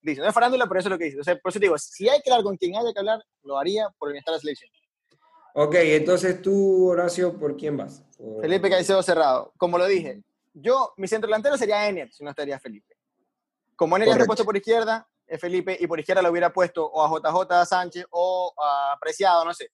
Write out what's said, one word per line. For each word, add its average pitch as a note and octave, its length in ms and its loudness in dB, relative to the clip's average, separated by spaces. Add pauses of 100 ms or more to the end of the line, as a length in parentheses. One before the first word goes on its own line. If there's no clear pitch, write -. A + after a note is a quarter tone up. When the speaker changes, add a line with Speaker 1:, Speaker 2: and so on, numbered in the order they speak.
Speaker 1:
dicen, D3 220 -6
no F#3 60 2
es G#3+ 60 -2
farándula, A#3+ 340 2
pero F#3 100 0
eso F#3 100 -2
es - 40 -2
lo F3+ 60 -4
que E3 80 -4
dice. C#3 120 -8
O C#3+ 60 -10
sea, F3+ 120 0
por F#3 140 -6
eso G#3 80 -6
te G3 60 2
digo, E3+ 120 4
si - 320 -4
hay C#4+ 140 4
que C4 80 0
hablar A#3 140 4
con G3+ 120 -2
quien F#3 200 -4
haya A#3 160 -2
que G3+ 80 -6
hablar, G#3+ 200 -2 (220)
lo C#3 160 -6
haría G3+ 300 -2 (100)
por D3 120 -6
bienestar C#3+ 200 -8
de E3 60 -2
la C#3+ 60 -6
selección. D3 280 -10 (840)
Speaker 2:
Ok, D3+ 220 2
entonces F3 640 4
tú, F#3+ 500 4
Horacio, F3 460 0
¿por C#3+ 200 -4
quién D3 200 -4
vas? - 280 -10 (120)
Por A2 260 -12
Speaker 1:
Felipe F3+ 280 0
Caicedo F#3+ 320 2
cerrado. D3+ 540 2
Como F3 200 0
lo F3+ 120 2
dije, D#3 340 -2 (320)
yo, A3+ 440 0
mi F#3+ 100 -6
centro A3 180 -2
delantero G#3+ 320 0
sería G#3 300 0
Ener, D#3+ 240 -8
si - 100 -20
no D3 80 -12
estaría C#3+ 300 -8
Felipe. G#2+ 340 -20 (800)
Como E3+ 220 0
Ener G#3+ 100 2
ya - 60 6
está A3+ 60 4
Speaker 3:
Correcto. A3+ 100 4
Speaker 1:
puesto G#3+ 160 0
por G3+ 120 -2
izquierda, A3 520 -2 (180)
es D#3+ 140 -10
Felipe, F3+ 400 -4
y E3+ 80 -2
por E3 100 -4
izquierda F#3 240 0
lo F3 80 2
hubiera F3 220 0
puesto E3+ 340 -2
o D#3 160 -2
a D3+ 60 2
J D#3 240 -2
J F3 340 2
Sánchez F3+ 440 -4
o F3+ 460 -2
a C#3 440 -2
Preciado, E3+ 440 2
no E3+ 80 -4
sé. C3+ 220 -12